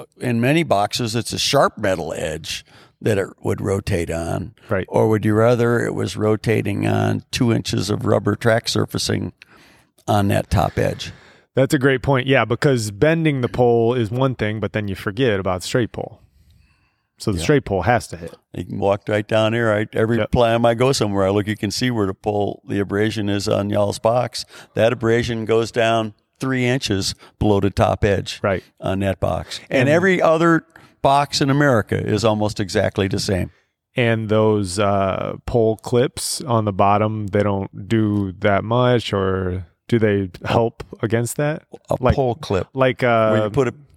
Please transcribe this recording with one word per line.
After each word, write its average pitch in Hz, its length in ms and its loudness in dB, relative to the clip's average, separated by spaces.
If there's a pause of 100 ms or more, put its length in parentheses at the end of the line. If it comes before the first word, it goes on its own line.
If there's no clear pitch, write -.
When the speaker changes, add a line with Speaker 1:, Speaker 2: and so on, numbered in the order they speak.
(220)
Speaker 1:
in 123 180 0
many 147 240 2
boxes, 107 520 -2
it's - 180 -4
a 90 60 -4
sharp - 380 2
metal 92 360 -2
edge 80 500 -8 (380)
that 104 160 0
it 95 100 -2 (160)
would 101 160 -2
rotate 98 500 -2
on? 85 460 -6 (140)
Speaker 2:
Right. 95 180 -2
Speaker 1:
Or 113 220 2
would 107 160 0
you 107 80 2
rather 117 520 2
it 98 80 -2
was 101 220 -4
rotating 104 720 0
on 107 440 0
two 120 200 0
inches 110 380 -2
of 104 160 -2
rubber 104 300 2
track 113 340 0
surfacing 107 640 -4 (760)
on 101 220 2
that 101 200 0
top - 280 0
edge? - 340 -4 (440)
Speaker 2:
That's 131 180 2
a 147 60 0
great 131 220 2
point. 131 260 0
Yeah, 131 180 4
because 117 460 0
bending 151 500 0
the 120 80 -2
pole 120 440 2
is 117 180 -2
one 127 240 0
thing, 107 240 -4
but 98 140 -6
then 104 140 -4
you 95 80 -6
forget 107 440 -2
about 92 240 -2
straight - 280 -2
pole. - 300 -12 (960)
So - 140 -2
the 90 60 -2
Speaker 1:
Yeah. 80 60 -4
Speaker 2:
straight 143 220 2
pole 95 180 -2
has 117 240 2
to 87 100 -14
hit. 85 180 -16 (180)
Speaker 1:
You 92 120 -10
can 110 140 -10
walk 98 280 0
right 104 200 -2
down 110 260 0
here. 117 200 0
I, 107 140 -2 (100)
every 113 200 0
Speaker 2:
Yep. 107 140 -2
Speaker 1:
time 117 340 2
I 117 100 4
go 123 160 2
somewhere, 101 360 0
I - 40 2
look, 101 160 0
you 107 100 -4
can 101 140 -4
see 127 200 -2
where 110 160 0
the 95 60 -2
pole, 104 540 -4
the 101 120 -2
abrasion 101 500 -2
is 101 180 -2
on 104 220 0
y'all's 104 300 0
box. 123 460 -2 (280)
That 113 200 2
abrasion 113 520 0
goes 113 260 2
down 113 420 0 (260)
three 131 260 0
inches 117 500 -2 (240)
below 104 220 4
the 98 80 2
top 101 340 0
edge 98 400 -2
Speaker 2:
Right. 98 200 0 (180)
Speaker 1:
on 98 180 -4
that 98 220 -2
box. 85 380 -4 (100)
And 135 120 0
Speaker 2:
And 135 80 2
Speaker 1:
every 175 320 2
other 165 440 2 (360)
box 143 380 2
in 143 100 2
America 135 480 2
is 107 280 -2
almost 107 340 0
exactly 98 480 0
the 101 120 -2
same. 90 320 -2 (440)
Speaker 2:
And 113 320 0
those, 104 500 0
uh, 98 580 -2 (100)
pole 110 320 0
clips - 640 -2
on 117 240 0
the 104 80 -2
bottom, 104 540 2
they 101 160 0
don't 101 440 -4
do 104 520 0
that 98 260 0
much, 123 480 0
or 95 540 -2 (200)
do 117 120 2
they 101 320 2 (120)
help - 400 0 (180)
against 117 360 -2
that? 151 260 -4 (260)
Speaker 1:
A - 120 0
Speaker 2:
Like, 123 140 2
Speaker 1:
pole 123 200 0
clip. - 380 -2
Speaker 2:
like, 131 300 0
uh, 113 260 4
Speaker 1:
Where 107 160 2
you 107 60 -4
put 127 180 0
a - 40 -6 (240)